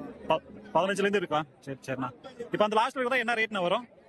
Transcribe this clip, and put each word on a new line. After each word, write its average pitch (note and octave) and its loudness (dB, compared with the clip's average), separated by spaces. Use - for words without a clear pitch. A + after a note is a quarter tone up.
ப-, D#3+ 2
பதினஞ்சுல F#3+ 2
இருந்து G3+ 2
இருக்கா? D#3 0
சரி, C3+ -10
சரிண்ணா. C3 -4
இப்ப F3 4
அந்த G#3+ 4
லாஸ்ட்ல C4 -2
இருக்கிறதா B3 2
என்ன A#3 0
ரேட்ண்ணா G#3 0
வரும்? A#3 0